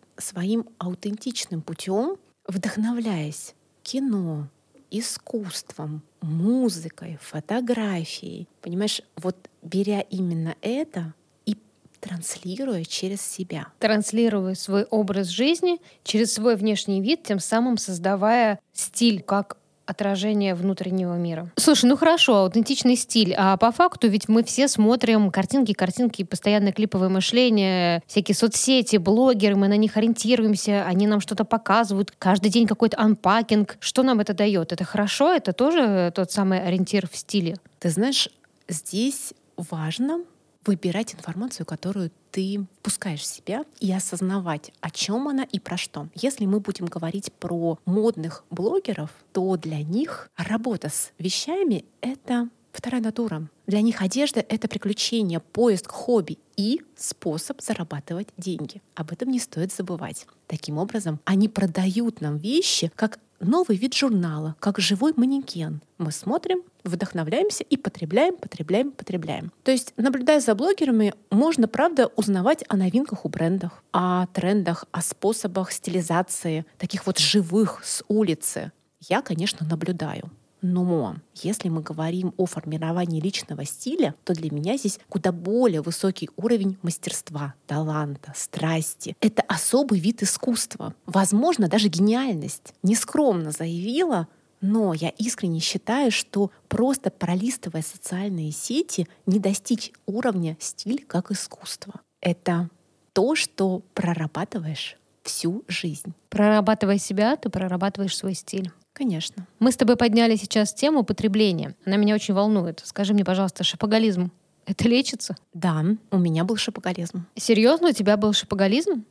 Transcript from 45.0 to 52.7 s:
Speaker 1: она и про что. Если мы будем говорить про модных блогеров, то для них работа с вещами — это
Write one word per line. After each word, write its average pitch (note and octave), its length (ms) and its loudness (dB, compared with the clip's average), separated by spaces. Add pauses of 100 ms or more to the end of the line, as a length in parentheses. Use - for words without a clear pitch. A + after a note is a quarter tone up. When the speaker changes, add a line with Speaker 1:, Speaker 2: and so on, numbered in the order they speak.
Speaker 1:
она C4+ 140 -2
и G3+ 140 -6
про - 200 -6
что. D3 360 -10
Если A3+ 320 -2
мы G3+ 140 2
будем F#3+ 260 -6
говорить E3+ 540 -6
про E3+ 460 -2
модных F3+ 680 0
блогеров, G3+ 580 -2 (220)
то F#3+ 240 0
для D#3+ 260 -6
них G3 560 -4
работа G#3+ 520 -4
с - 280 -6
вещами — C4+ 680 -2 (160)
это A#3+ 480 -4 (220)